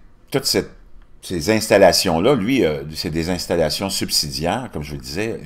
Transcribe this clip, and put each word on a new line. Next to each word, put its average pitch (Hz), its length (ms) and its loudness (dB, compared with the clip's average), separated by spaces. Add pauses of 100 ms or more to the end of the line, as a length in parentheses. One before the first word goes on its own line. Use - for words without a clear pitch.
(320)
toute 139 140 -2
cette, - 260 -2 (500)
ces 87 300 -2
installations-là, 98 840 4
lui, 113 300 2
euh, 73 180 -2 (120)
c'est 85 140 -6
des 80 200 -2
installations 87 600 -2
subsidiaires, 85 840 -4
comme 78 100 -8
je 73 120 -12
le 67 40 -10
disais, 85 460 -6